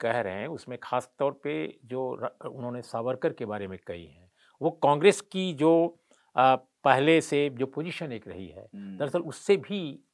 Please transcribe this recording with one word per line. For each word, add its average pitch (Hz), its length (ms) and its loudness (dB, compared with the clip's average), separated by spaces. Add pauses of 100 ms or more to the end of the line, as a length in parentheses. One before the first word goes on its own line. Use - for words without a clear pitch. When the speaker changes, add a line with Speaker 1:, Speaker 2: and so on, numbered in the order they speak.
Speaker 1:
कह 117 200 0
रहे 95 140 -4
हैं 107 140 -8
उसमें 127 340 -12
खास - 360 -4
तौर 143 140 0
पे 151 520 -8
जो 127 380 -8
र-, - 240 -10
उन्होंने 120 360 -8
सावरकर 127 500 -4
के - 120 -8
बारे 104 220 -6
में 92 200 -12
कही 87 200 -12
हैं, 85 260 -20 (300)
वो 156 80 0
कांग्रेस 156 500 4
की 185 340 -4
जो, 165 440 4 (380)
अ, 131 200 6 (280)
पहले 143 360 6
से 143 300 0
जो 123 160 -4
पोजीशन 156 460 -8
एक 113 160 -12
रही 90 200 -12
है, 90 260 -18
Speaker 2:
हम्म। - 240 -12
Speaker 1:
दरअसल 147 220 -2
उससे 170 360 0
भी 175 580 -8